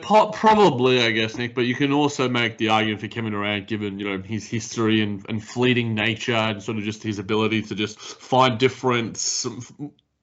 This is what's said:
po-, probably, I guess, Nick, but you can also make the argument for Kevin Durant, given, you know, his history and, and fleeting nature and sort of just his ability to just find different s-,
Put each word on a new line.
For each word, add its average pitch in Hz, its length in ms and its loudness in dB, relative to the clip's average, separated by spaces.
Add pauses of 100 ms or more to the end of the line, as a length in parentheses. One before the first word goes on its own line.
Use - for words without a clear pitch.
po-, 214 300 4
probably, 139 720 4
I 113 100 2
guess, 110 280 -2
Nick, 120 160 -4
but 127 80 0
you 123 120 0
can 139 160 0
also 143 380 2
make 120 300 -2
the 110 100 0
argument 110 320 2
for 110 80 -8
Kevin 113 240 -6
Durant, 104 340 -4
given, 104 320 -6
you 101 100 -6
know, 95 140 -4
his 101 240 -8
history 110 540 0
and, 104 280 -4
and 110 140 -6
fleeting 120 520 0
nature 110 400 -2
and 110 280 0
sort 113 140 -6
of 104 80 -6
just 104 180 -8
his 104 160 -6
ability 107 440 0
to 110 120 -8
just 104 240 -6
find 127 600 0
different 120 580 0
s-, - 300 -4 (760)